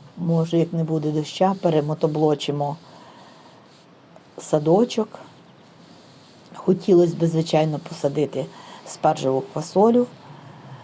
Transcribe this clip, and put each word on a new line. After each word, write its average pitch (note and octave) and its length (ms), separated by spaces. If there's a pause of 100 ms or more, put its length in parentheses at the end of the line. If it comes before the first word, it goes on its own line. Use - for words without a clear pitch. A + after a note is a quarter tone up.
(160)
Може, E3 420
як E3 140
не E3 120
буде D#3 260
доща, D#3 520
перемотоблочимо D3+ 1120 (1600)
садочок. F#3+ 800 (1400)
Хотілося F3+ 600
б, E3 100
звичайно, D#3+ 600
посадити C#3+ 580 (400)
спаржеву C#3+ 540 (120)
квасолю. A#3 540 (760)